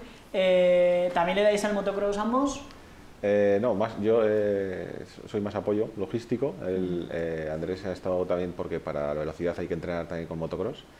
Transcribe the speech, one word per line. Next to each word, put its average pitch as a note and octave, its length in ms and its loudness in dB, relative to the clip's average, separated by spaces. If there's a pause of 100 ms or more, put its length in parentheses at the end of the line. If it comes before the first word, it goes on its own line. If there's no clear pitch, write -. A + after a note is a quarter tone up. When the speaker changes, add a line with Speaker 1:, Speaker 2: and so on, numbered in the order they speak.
(320)
Speaker 1:
Eh, F3+ 800 4
¿también F3+ 240 2
le G#3 60 4
dais G#3 220 4
al G#3 100 2
motocross G3+ 420 0
ambos? B3+ 460 0 (600)
Speaker 2:
Eh, G2+ 380 6
no, A#2 140 2
más, G#2+ 260 -2
yo, A2 240 4
eh, G2 840 0 (220)
soy G#2+ 120 -4
más G2+ 160 -4
apoyo G#2 400 0
logístico. - 580 -2 (100)
El, F#2 380 0
Speaker 1:
Ujú. - 100 -6
Speaker 2:
eh, D#2+ 400 -4
Andrés E2+ 320 -4
ha F#2+ 80 -4
estado F2+ 340 -2
también F2+ 300 -2
porque E2+ 220 -4
para D2 300 -4
la D2+ 120 -2
velocidad E2+ 380 -4
hay F2 80 -4
que E2+ 80 -2
entrenar E2+ 320 -4
también E2 220 -8
con E2 100 -8
motocross. E2+ 460 -6 (160)